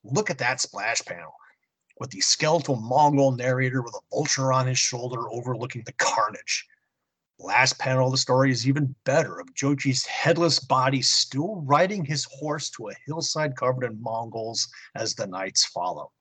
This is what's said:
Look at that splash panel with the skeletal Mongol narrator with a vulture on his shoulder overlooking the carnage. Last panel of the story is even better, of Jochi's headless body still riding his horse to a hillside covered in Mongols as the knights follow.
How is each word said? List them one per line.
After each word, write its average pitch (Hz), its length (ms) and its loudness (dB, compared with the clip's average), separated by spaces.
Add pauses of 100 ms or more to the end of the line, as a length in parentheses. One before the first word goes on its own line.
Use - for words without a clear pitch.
Look 170 260 0
at 147 100 -6
that 123 220 -2
splash 107 440 -4
panel 85 280 -14 (680)
with 123 120 -10
the - 80 -12
skeletal 151 580 2
Mongol 139 540 4
narrator 127 500 0
with 117 140 -10
a - 200 -10
vulture 135 360 0
on 127 160 4
his 127 120 0
shoulder 120 500 -4
overlooking 123 560 -6
the 127 80 -14
carnage. - 720 -2 (720)
Last 123 400 2
panel 131 300 2
of 131 40 0
the 135 60 0
story 131 320 4
is 120 180 2
even 139 360 0
better, 123 360 2
of - 140 -18
Jochi's 139 520 0
headless 165 540 2
body 131 420 2
still 180 560 0
riding 165 480 2
his 143 200 -4
horse 151 460 -6
to 107 180 -10
a 92 40 -12 (120)
hillside 151 500 -4
covered 127 280 0
in 110 180 -6
Mongols 113 680 -4 (280)
as 110 180 -4
the 107 140 -6
knights 95 380 -2
follow. 87 560 -4